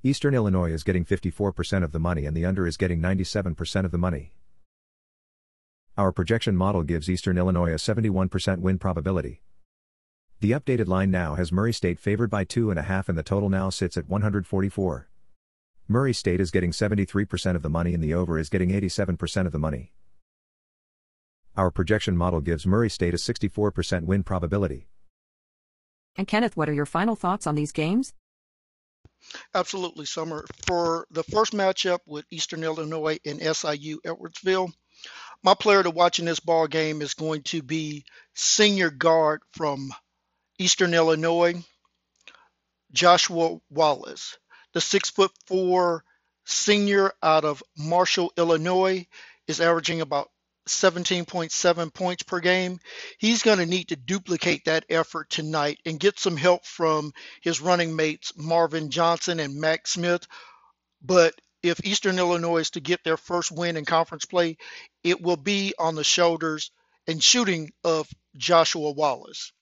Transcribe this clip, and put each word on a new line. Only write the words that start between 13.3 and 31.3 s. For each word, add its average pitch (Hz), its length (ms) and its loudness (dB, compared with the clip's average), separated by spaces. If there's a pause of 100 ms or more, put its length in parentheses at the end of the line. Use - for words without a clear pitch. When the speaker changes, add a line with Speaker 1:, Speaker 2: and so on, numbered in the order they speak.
Speaker 1:
now 95 180 0
sits - 280 -4
at 82 120 -6
one 104 140 0
hundred 101 240 -2
forty-four. 95 640 -2 (760)
Murray 123 280 2
State 92 260 0
is 90 100 0
getting 87 220 0
seventy-three 101 540 0
percent 90 300 -2
of 76 60 -4
the 76 60 -4
money, 85 240 0
and 85 100 -2
the 78 120 0
over 85 240 0
is 78 100 -4
getting 92 220 0
eighty-seven 95 480 -2
percent 90 280 -4
of 76 60 -4
the 78 60 -4
money. 76 340 -6 (1600)
Our 95 160 2
projection 98 440 0
model 85 240 2
gives 82 240 -4
Murray 104 240 2
State 87 240 -2
a 87 60 -2
sixty-four 104 540 -2
percent 87 340 -4
win 95 160 0
probability. 87 640 -2 (1300)
Speaker 2:
And 190 100 -4
Kenneth, 220 300 0
what 151 140 0
are - 20 0
your 147 140 0
final 208 300 -2
thoughts 185 300 -4
on 151 100 0
these 151 160 -4
games? 185 420 -2 (1400)
Speaker 3:
Absolutely, 175 540 -4
Summer. 160 400 -8 (200)
For 170 440 0
the 165 140 -6
first 220 280 0